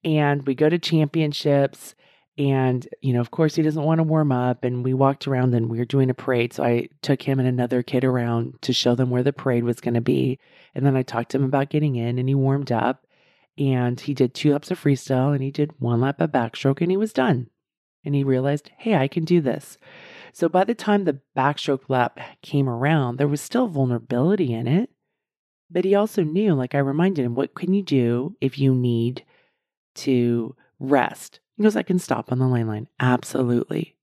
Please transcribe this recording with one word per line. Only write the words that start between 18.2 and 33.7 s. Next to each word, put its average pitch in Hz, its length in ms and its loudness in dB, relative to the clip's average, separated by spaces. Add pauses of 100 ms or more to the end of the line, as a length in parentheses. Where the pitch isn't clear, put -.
realized, 139 560 0
"Hey, 220 180 0
I 139 120 2
can 165 160 -4
do 175 160 4
this." - 380 -6 (540)
So 165 160 -2
by 180 160 2
the 233 100 -2
time 202 300 0
the 143 160 -2 (140)
backstroke 139 540 -2
lap 123 300 0 (240)
came 139 260 0
around, 127 480 0
there 143 120 0
was 143 120 -2
still 247 280 -2
vulnerability 131 840 0
in 117 140 -6
it. 175 240 0 (800)
But 180 140 -2
he 196 100 2
also 202 280 0
knew, 180 300 2
like 127 220 -2
I 143 60 2
reminded 147 440 0
him, 120 100 -2
"What - 200 -4
can 180 180 -2
you 202 100 2
do 131 600 0
if 135 160 -4
you 135 160 4
need 123 500 -2 (680)
to 120 600 0 (240)
rest?" - 640 -2 (160)
He 208 60 -2
goes, 214 140 4
"I 180 60 0
can 180 160 0
stop 120 320 -4
on 127 100 -2
the 131 80 2
lane 120 180 0
line." 107 220 -6 (120)
Absolutely. 123 1040 0